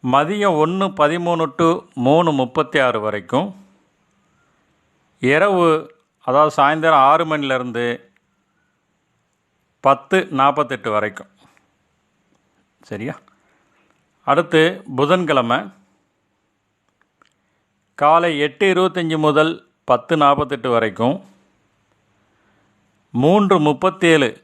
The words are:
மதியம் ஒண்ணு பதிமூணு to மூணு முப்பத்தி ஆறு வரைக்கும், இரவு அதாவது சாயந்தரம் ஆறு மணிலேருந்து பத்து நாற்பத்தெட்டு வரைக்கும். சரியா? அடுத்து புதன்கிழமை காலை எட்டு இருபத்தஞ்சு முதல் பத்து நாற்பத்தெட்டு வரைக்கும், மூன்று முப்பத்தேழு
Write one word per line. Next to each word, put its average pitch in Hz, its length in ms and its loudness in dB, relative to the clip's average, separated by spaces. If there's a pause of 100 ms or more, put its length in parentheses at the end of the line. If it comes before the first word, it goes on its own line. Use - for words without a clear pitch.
மதியம் 156 600 0
ஒண்ணு 190 220 -2 (140)
பதிமூணு 165 460 0 (120)
to 165 120 2 (380)
மூணு 165 220 4 (120)
முப்பத்தி 151 360 -4 (100)
ஆறு 117 180 -2
வரைக்கும், 107 420 -4 (1700)
இரவு 175 420 2 (640)
அதாவது 147 300 2
சாயந்தரம் 156 540 2
ஆறு 160 200 2
மணிலேருந்து 127 540 -4 (2000)
பத்து 139 340 0 (200)
நாற்பத்தெட்டு 135 560 0
வரைக்கும். 104 360 -4 (1600)
சரியா? 110 260 -10 (1120)
அடுத்து 160 360 2 (360)
புதன்கிழமை 143 600 0 (2500)
காலை 165 320 2 (160)
எட்டு 151 280 -2
இருபத்தஞ்சு 175 520 -2
முதல் 151 260 2 (380)
பத்து 127 320 0
நாற்பத்தெட்டு 139 540 0
வரைக்கும், 113 400 -2 (2000)
மூன்று 185 520 2
முப்பத்தேழு 160 640 0 (140)